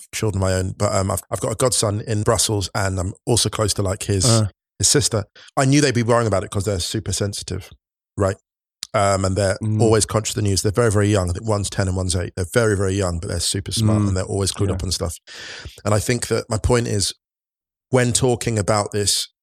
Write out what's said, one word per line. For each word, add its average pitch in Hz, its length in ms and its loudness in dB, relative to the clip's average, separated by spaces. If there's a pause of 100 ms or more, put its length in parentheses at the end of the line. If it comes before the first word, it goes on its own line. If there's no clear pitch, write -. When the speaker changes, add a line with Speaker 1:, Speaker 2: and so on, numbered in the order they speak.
(140)
Speaker 1:
children 98 300 -2
of 95 60 2
my 92 60 2
own, 95 220 -2
but, 104 160 0
um, 98 180 0
I've, 98 100 -2 (100)
I've - 80 -4
got 127 120 -4
a 107 40 -6
godson 110 460 0
in 107 220 -2
Brussels 104 520 2
and 95 240 -2
I'm 92 140 -4 (120)
also 117 240 2
close 107 260 0
to, 107 80 -2
like, 95 200 -2
his, 98 220 0
Speaker 2:
Uh. 113 220 4 (300)
Speaker 1:
his 101 100 2
sister. 104 360 2 (320)
I 139 100 2
knew 139 160 6
they'd 135 140 4
be 120 80 2
worrying 117 240 2
about 98 160 2
it 104 80 -10
'cause 98 140 -4
they're 101 140 0
super 104 340 -4
sensitive, 98 560 -6 (480)
right? 98 180 2 (580)
Um, 98 300 4
and 95 140 0
they're 98 260 2
Speaker 2:
Mm. 107 180 0
Speaker 1:
always 110 240 4
conscious - 300 -2
of 107 80 -2
the 101 60 0
news. 95 140 0
They're 104 80 0
very, 117 200 2
very 101 160 2
young. 95 220 2
I 87 40 0
think 110 140 -10
one's 101 220 -2
ten 95 180 -2
and 92 80 -2
one's 92 180 -2
eight. 90 220 -4
They're 92 180 -4
very, 110 220 4
very 95 180 0
young, 90 260 -2
but - 100 -8
they're 90 100 -4
super - 320 -4
smart 107 300 2
Speaker 2:
Mm. 101 80 2
Speaker 1:
and 95 80 0
they're 92 80 -2
always 98 260 -2
clued 101 160 -2
Speaker 2:
Yeah. 92 80 0
Speaker 1:
up 92 80 -6
on 95 80 -4
stuff. 87 240 -4 (680)
And 104 80 2
I 107 60 4
think 120 280 -2
that 113 220 -2
my 110 80 -2
point 120 320 2
is, 104 240 -2 (760)
when 123 220 4
talking 117 480 0
about 104 320 0
this - 380 -2 (140)